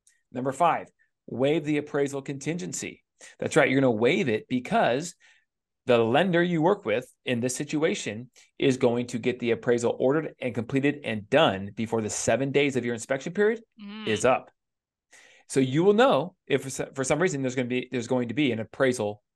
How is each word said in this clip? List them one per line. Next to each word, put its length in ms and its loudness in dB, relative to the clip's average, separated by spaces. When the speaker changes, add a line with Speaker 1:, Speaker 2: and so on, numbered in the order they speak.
Speaker 1:
Number 200 -4
five, 360 0
waive 360 0
the 140 0
appraisal 440 -4
contingency. 840 -8
That's 160 -2
right. 140 6
You're 100 4
gonna 120 4
waive 360 2
it 220 -2
because 680 -2
the 140 6
lender 440 2
you 180 0
work 220 2
with 260 -2
in 140 -2
this 160 -2
situation 760 -4
is 200 2
going 300 2
to 120 -6
get 200 -2
the 120 0
appraisal 480 0
ordered 420 0
and 120 -6
completed 500 -2
and 260 -6
done 460 2
before 260 -2
the 80 -4
seven 420 0
days 240 2
of 80 -2
your 120 -4
inspection 380 -6
period 280 0
is 160 -2
Speaker 2:
Mm. 80 4
Speaker 1:
up. 220 0
So 120 -2
you 240 2
will 100 6
know 420 2
if 160 0
for 80 -10
so-, 240 -8
for 80 -2
some 180 0
reason 220 0
there's 120 -2
gonna 120 -2
be, 240 -4
there's 160 -4
going 220 0
to 40 -6
be 180 0
an 80 -4
appraisal 640 -2